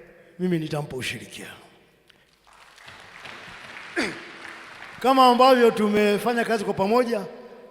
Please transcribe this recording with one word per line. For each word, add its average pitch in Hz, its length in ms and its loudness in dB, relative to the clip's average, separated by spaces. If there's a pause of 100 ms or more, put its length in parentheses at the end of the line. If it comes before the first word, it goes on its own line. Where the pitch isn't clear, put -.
(380)
mimi 175 200 0
nitampa 151 380 -8
ushirikiano. - 580 -12 (2500)
<clears throat> 226 160 -4 (880)
Kama 262 240 6
ambavyo 247 440 6
tumefanya 214 760 0
kazi 214 200 -2
kwa 190 100 -4
pamoja 226 460 0 (500)